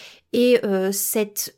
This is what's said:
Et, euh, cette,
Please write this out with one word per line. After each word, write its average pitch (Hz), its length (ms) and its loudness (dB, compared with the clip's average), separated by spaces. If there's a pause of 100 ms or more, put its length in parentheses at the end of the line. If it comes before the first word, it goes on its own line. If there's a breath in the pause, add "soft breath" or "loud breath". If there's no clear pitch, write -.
(340 loud breath)
Et, 247 320 4
euh, 190 260 0
cette, 208 640 -6